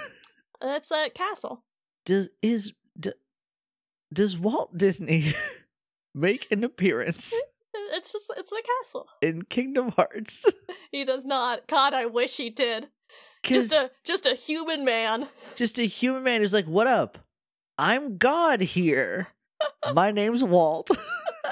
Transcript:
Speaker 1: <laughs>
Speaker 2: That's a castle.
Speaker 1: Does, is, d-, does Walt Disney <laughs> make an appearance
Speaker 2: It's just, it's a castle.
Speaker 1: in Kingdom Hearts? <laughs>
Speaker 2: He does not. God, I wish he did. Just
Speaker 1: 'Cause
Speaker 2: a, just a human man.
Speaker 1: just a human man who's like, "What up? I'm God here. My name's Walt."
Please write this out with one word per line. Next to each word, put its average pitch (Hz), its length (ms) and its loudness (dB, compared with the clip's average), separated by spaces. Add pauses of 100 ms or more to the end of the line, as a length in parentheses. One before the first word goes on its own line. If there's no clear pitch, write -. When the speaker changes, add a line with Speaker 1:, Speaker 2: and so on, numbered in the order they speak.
(240)
Speaker 1:
<laughs> - 380 -20
Speaker 2:
That's 285 300 -4
a 302 180 0
castle. 370 540 -8 (420)
Speaker 1:
Does, 185 240 0 (120)
is, 214 320 0 (260)
d-, 190 120 -6 (1000)
does 185 240 0
Walt 190 400 -2
Disney 165 560 2 (400)
<laughs> - 420 -20
make 180 360 0
an 214 120 0
appearance 175 680 0 (580)
Speaker 2:
It's 330 220 -6
just, - 240 -8
it's 359 140 -12
a 440 100 -6 (220)
castle. - 240 -12 (140)
Speaker 1:
in 165 220 -2
Kingdom 254 480 -2
Hearts? - 540 -2 (240)
<laughs> - 220 -16
Speaker 2:
He 285 120 -4
does 262 220 -2
not. 247 420 -2
God, 277 260 4
I 262 120 0
wish 233 320 -2
he 240 120 -6
did. 233 380 -2 (560)
Just 254 280 2
Speaker 1:
'Cause 302 140 4
Speaker 2:
a, 254 60 -10 (120)
just 349 220 -2
a - 80 4
human 311 520 -4
man. 226 420 0 (280)
Speaker 1:
just 240 220 -2
a 240 60 0
human 262 400 -2
man 247 180 2
who's 202 120 2
like, 202 120 2
"What 185 220 2
up? 190 320 2 (580)
I'm 226 400 0
God 285 440 4
here. 135 680 2 (680)
My 180 180 6
name's 220 320 0
Walt." 165 460 4 (640)